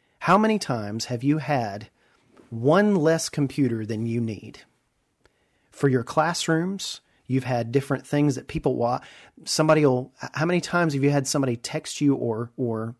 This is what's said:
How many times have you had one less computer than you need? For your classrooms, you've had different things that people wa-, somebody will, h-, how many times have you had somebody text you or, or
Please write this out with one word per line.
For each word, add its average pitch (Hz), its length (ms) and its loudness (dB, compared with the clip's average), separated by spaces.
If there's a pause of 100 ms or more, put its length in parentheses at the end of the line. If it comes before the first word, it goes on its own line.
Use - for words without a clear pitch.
(200)
How 185 180 4
many 220 200 4
times 113 480 -4
have 123 200 -4
you 151 140 2
had 117 500 -4 (600)
one 165 460 4
less 160 320 2
computer 127 580 -2
than 110 200 -4
you 117 160 -2
need? 110 380 -8 (1120)
For - 200 0
your 127 140 0
classrooms, 165 1000 -2 (260)
you've 127 160 0
had 117 300 -2
different - 340 -2
things 147 280 2
that - 120 -12
people 139 280 -2
wa-, 120 260 0 (420)
somebody 156 420 4
will, 127 280 2 (100)
h-, - 100 -8
how 147 120 -2
many 175 160 0
times 170 320 0
have 135 100 0
you 143 80 4
had 143 160 0
somebody 131 300 0
text - 420 -8
you 143 160 4
or, 117 400 -4
or 117 440 -4